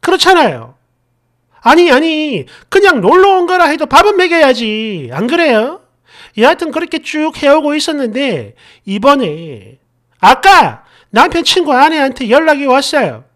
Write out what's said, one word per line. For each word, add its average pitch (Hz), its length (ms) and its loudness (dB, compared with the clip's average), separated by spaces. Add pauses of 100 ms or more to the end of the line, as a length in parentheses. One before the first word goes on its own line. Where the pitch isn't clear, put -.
그렇잖아요. 277 760 0 (840)
아니, 330 300 4
아니, 302 560 -2 (220)
그냥 381 320 2
놀러 370 380 4
온 349 80 -2
거라 359 200 0
해도 302 200 -2
밥은 392 300 2
먹여야지. 226 960 -2
안 175 140 -6
그래요? 294 560 -2 (560)
여하튼 311 320 0
그렇게 320 300 -6
쭉 311 320 -6 (100)
해오고 294 320 2
있었는데 254 800 -6 (300)
이번에 165 920 -4 (420)
아까 254 640 2 (260)
남편 311 320 0
친구 311 320 -2
아내한테 269 560 0
연락이 294 340 2
왔어요. 254 600 -2 (120)